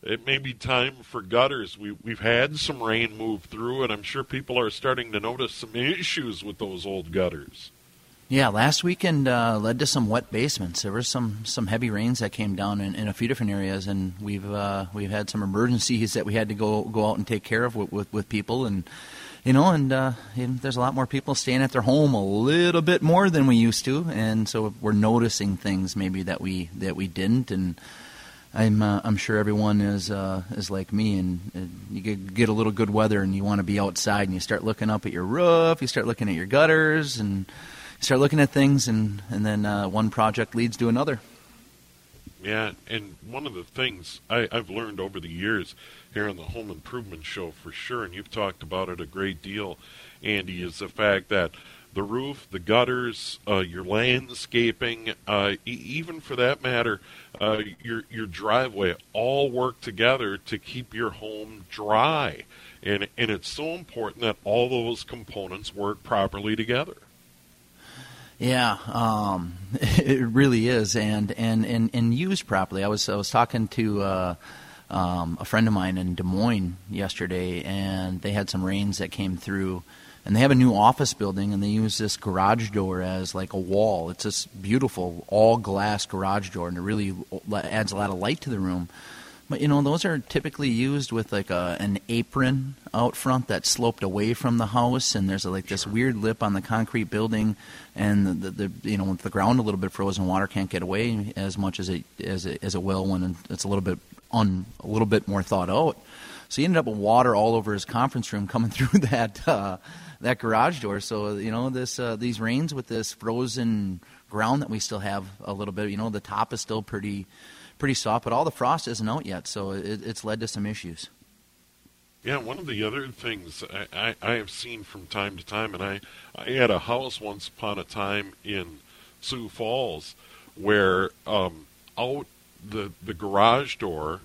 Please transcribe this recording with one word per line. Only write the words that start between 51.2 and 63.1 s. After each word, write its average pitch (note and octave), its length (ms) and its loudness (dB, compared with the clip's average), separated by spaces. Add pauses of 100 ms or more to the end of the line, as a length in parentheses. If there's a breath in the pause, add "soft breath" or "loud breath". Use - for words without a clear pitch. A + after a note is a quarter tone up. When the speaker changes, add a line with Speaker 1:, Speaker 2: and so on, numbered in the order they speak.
Speaker 1:
that F2+ 240 0 (420 loud breath)
the G2 80 -4
roof, B2 480 -8
the F#2+ 80 -8
gutters, A#2+ 880 0
uh, G#2 140 2
your F2+ 240 -6
landscaping, A#2 1300 0 (160)
uh, G2+ 240 2 (120)
e-, A#2 60 -8
even D#3+ 500 -10
for C#3 140 -10
that B2 300 2
matter, A#2 360 0 (400 loud breath)
uh, G#2+ 200 0 (200)
your, A2+ 300 -8
your A2 160 -8
driveway, G2+ 680 0 (160)
all C3+ 360 2
work B2 320 -2
together A2+ 580 2
to - 200 -8
keep - 360 -12
your A2 160 -4
home G#2+ 600 -12
dry. A2 720 2 (400 loud breath)
And, G2+ 240 0 (100)